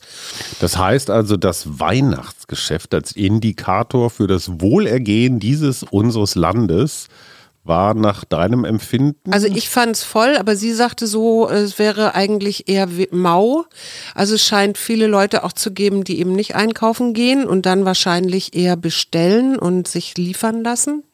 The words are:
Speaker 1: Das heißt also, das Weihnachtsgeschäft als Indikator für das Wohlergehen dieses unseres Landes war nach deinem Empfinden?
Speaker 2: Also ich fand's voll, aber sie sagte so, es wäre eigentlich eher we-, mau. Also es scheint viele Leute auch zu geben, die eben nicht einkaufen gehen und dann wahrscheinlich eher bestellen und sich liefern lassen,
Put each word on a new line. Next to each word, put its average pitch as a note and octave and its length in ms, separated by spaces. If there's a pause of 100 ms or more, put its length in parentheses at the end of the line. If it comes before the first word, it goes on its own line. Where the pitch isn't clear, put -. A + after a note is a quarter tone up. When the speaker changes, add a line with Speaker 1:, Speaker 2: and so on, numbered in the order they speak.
(600)
Speaker 1:
Das - 160
heißt G2+ 360
also, G#2+ 260
das E2 420
Weihnachtsgeschäft E2+ 1160
als - 160
Indikator A2 1000
für G#2+ 160
das F#2 340
Wohlergehen A#2+ 800
dieses C3+ 440
unseres G#2 500
Landes F#2+ 760 (540)
war F#2 320
nach G#2+ 280
deinem G2+ 400
Empfinden? C3 680
Speaker 2:
Also G#3 140
ich G3+ 200
fand's A#3 340
voll, B3+ 360
aber G#3 180
sie G#3+ 160
sagte A#3 340
so, A3 440
es G3+ 280
wäre G#3+ 380
eigentlich G3+ 540
eher F#3+ 280
we-, F#3 140
mau. F#3 540 (500)
Also G#3 200
es G#3 100
scheint G3+ 320
viele A3 300
Leute G3+ 360
auch F#3 80
zu - 220
geben, G3 320
die F#3 160
eben F3+ 100
nicht G3 240
einkaufen A3+ 580
gehen B3+ 300
und F#3+ 220
dann F#3 180
wahrscheinlich F#3 720
eher F3+ 220
bestellen F3+ 840
und F3+ 300
sich - 280
liefern A3 460
lassen, C#4+ 400 (100)